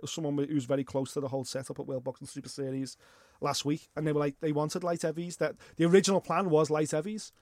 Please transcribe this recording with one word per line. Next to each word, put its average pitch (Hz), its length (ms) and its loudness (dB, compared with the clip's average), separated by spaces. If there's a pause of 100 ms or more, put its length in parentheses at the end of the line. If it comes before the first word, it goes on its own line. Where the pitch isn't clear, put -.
uh, 143 60 -8
someone 147 320 -2
who 143 160 0
was 131 100 0
very 139 180 0
close 135 300 -4
to 151 60 -4
the 135 80 -2
whole 131 180 -4
setup - 320 -8
at 147 80 -8
World 131 180 -6
Boxing 135 240 -10
Super 135 220 -12
Series 135 480 -6 (420)
last 143 260 -2
week, 147 300 -2
and 156 120 -2
they 151 60 2
were 147 60 2
like, 147 200 -2
they 156 120 0
wanted 151 320 -2
light 175 200 -2
heavies. 170 340 -4
That 151 180 -2 (200)
the 165 100 4
original 190 360 6
plan 180 280 0
was 151 220 6
light 151 180 2
heavies. 196 420 -4 (100)